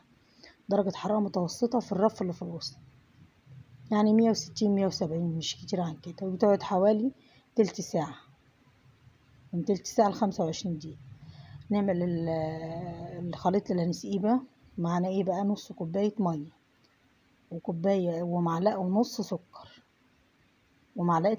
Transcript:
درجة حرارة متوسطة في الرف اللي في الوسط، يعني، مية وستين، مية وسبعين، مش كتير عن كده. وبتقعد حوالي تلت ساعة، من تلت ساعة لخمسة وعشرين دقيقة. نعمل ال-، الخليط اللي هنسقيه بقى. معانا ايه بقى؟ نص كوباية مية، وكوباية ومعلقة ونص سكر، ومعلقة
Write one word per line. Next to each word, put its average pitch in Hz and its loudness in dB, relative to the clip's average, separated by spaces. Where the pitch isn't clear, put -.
درجة 196 2
حرارة 208 0
متوسطة 202 0
في 208 -6
الرف 208 2
اللي 180 -2
في 175 -10
الوسط، 170 -10
يعني، 214 4
مية 226 6
وستين، 202 0
مية 196 2
وسبعين، 170 -2
مش 156 -6
كتير 180 -4
عن 160 -4
كده. 175 -10
وبتقعد 196 4
حوالي 214 2
تلت 208 2
ساعة، 160 -4
من 170 -2
تلت 190 0
ساعة 208 4
لخمسة 190 0
وعشرين 160 -4
دقيقة. 156 -14
نعمل 196 2
ال-، 165 -4
الخليط 190 0
اللي 180 2
هنسقيه 196 -2
بقى. 220 2
معانا 175 0
ايه 190 0
بقى؟ 185 0
نص 202 -2
كوباية 196 -2
مية، 160 -2
وكوباية 175 0
ومعلقة 175 0
ونص 196 0
سكر، - -10
ومعلقة 175 4